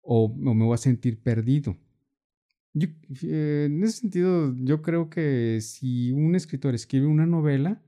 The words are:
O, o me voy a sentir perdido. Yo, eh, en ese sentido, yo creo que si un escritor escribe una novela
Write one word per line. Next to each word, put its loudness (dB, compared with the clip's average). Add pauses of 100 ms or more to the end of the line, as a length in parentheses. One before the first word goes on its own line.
O, 2
o -2
me 4
voy 2
a 0
sentir 0
perdido. 0 (960)
Yo, 0 (360)
eh, -2
en 0
ese -2
sentido, 0
yo 0
creo -2
que 0
si -4
un 2
escritor -2
escribe 0
una 4
novela 0